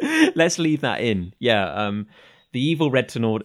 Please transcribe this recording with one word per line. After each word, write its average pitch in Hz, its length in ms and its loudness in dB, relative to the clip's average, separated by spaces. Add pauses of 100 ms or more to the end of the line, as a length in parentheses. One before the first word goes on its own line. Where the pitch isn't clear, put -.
(360)
let's 170 240 2
leave 156 220 0
that 117 200 -2
in. 98 380 -2
Yeah, 104 340 2
um, 104 340 -4 (440)
the 123 100 -4
evil 151 300 2
Red 127 180 0
Tornado, 110 360 -2